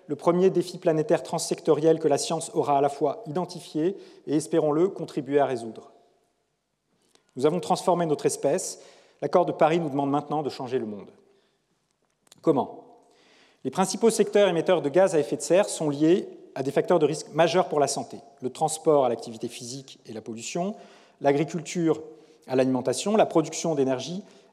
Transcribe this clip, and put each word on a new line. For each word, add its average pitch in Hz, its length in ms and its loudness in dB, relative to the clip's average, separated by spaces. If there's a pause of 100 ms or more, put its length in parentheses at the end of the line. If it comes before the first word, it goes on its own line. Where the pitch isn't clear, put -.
le 147 80 -6
premier 180 340 4
défi 175 260 -2
planétaire 156 460 0
transsectoriel 160 760 2
que 156 80 2
la 139 100 2
science 160 340 -4
aura 139 260 0
à - 20 2
la - 80 2
fois - 380 -4
identifié 170 680 -4 (300)
et, 143 100 -2
espérons-le, 160 520 2
contribué 147 500 -4
à 139 80 4
résoudre. 117 460 -8 (1400)
Nous 127 100 0
avons 165 140 2
transformé 175 460 0
notre 151 200 -2
espèce. 147 540 -2 (420)
L'accord 175 240 2
de 156 60 -4
Paris 165 260 2
nous 165 100 -2
demande 139 220 -2
maintenant 147 320 -2
de 196 80 -4
changer 127 280 -6
le 113 80 -4
monde. 101 240 -12 (1300)
Comment ? 139 380 0 (840)
Les - 80 -6
principaux 190 400 2
secteurs 202 380 4
émetteurs 165 340 2
de 143 60 0
gaz 180 260 4
à 151 60 4
effet - 160 -2
de - 60 -6
serre 196 260 4
sont 156 200 -4
liés 156 400 2 (280)
à 135 60 -4
des 135 100 -2
facteurs 170 260 2
de 151 80 4
risque 151 260 -4
majeurs 175 360 2
pour 151 120 0
la 139 60 4
santé. - 320 -6 (240)
Le 127 80 -4
transport 147 540 2
à 123 40 2
l'activité 117 400 -6
physique 131 580 -14
et 123 60 -16
la 107 80 -10
pollution, 170 540 -6 (460)
l'agriculture 156 840 0 (460)
à 131 80 -2
l'alimentation, 131 600 0
la 151 100 6
production 156 480 0
d'énergie 135 480 -2 (300)